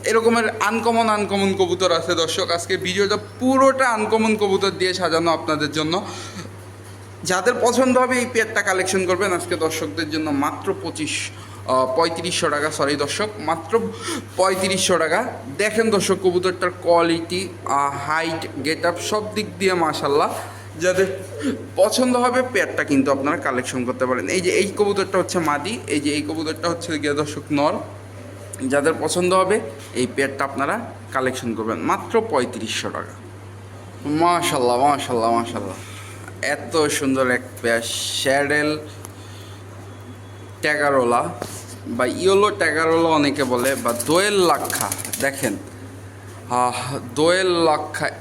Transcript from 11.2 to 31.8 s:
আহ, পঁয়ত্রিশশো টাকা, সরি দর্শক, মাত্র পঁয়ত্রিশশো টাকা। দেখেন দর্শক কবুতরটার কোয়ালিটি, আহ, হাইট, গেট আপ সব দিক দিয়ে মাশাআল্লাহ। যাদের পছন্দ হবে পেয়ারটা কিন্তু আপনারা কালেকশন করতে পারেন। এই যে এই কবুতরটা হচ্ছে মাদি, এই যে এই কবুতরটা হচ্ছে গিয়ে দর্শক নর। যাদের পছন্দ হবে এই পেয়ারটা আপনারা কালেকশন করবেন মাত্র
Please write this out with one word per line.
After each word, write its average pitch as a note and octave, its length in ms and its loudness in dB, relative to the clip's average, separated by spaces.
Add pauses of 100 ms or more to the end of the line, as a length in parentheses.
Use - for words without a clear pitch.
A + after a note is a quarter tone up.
আহ, C3 200 4 (100)
পঁয়ত্রিশশো E3 540 0
টাকা, D3 200 0
সরি D3 260 0
দর্শক, C#3+ 320 -2 (100)
মাত্র E3+ 420 0 (560)
পঁয়ত্রিশশো F#3+ 600 2
টাকা। D#3+ 260 2 (340)
দেখেন A3 320 2
দর্শক G3 320 2
কবুতরটার F3+ 480 2 (120)
কোয়ালিটি, E3+ 640 4 (160)
আহ, C#3 320 2 (100)
হাইট, D#3+ 580 -2
গেট D#3 200 -2
আপ F3 160 2
সব G#3 340 -2
দিক G#3+ 120 -2 (120)
দিয়ে F#3 160 2
মাশাআল্লাহ। D#3 600 2 (460)
যাদের F#3 420 2 (540)
পছন্দ B3 400 4
হবে B3 260 2 (100)
পেয়ারটা D#3 320 0
কিন্তু C#3 280 4
আপনারা C3+ 240 0
কালেকশন B2+ 480 -2
করতে B2+ 220 0
পারেন। B2 220 0
এই F3+ 120 2
যে F3 100 2
এই F#3+ 260 2
কবুতরটা G3 420 2
হচ্ছে F3 200 0
মাদি, D3+ 480 0
এই D3 140 0
যে D3 140 0
এই D3 80 -2
কবুতরটা D#3+ 460 -4
হচ্ছে E3 300 -4
গিয়ে D3 160 0
দর্শক D3 280 -4 (100)
নর। D3 200 4 (920)
যাদের C#3+ 360 2
পছন্দ F3+ 340 2
হবে F#3+ 260 4 (340)
এই B2 120 0 (100)
পেয়ারটা C#3 280 0
আপনারা C#3 360 -2 (320)
কালেকশন B2+ 420 -2
করবেন A2 240 -2
মাত্র F#3 420 0 (100)